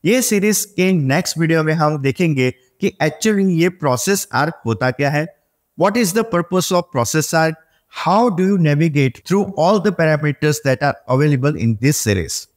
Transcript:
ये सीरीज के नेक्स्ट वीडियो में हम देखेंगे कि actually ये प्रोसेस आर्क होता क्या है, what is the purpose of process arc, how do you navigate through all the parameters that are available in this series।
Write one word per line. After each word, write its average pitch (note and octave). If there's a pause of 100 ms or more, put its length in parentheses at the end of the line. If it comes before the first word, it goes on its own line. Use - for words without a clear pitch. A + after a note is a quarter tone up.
ये A#3+
सीरीज G#3
के F#3
नेक्स्ट D#3
वीडियो D#3+
में D#3
हम D3+
देखेंगे C3+
कि -
actually G3
ये E3+
प्रोसेस F3
आर्क D3
होता A#2
क्या C#3+
है, D3+ (440)
what G3+
is A3+
the A3 (100)
purpose F3
of F3 (140)
process B2+
arc, D#3+ (540)
how A3+ (100)
do F#3
you G3+
navigate D3
through G3 (160)
all F#3
the G3+
parameters D3+ (100)
that C3
are C#3+ (160)
available C#3
in A2+
this C3
series। F#2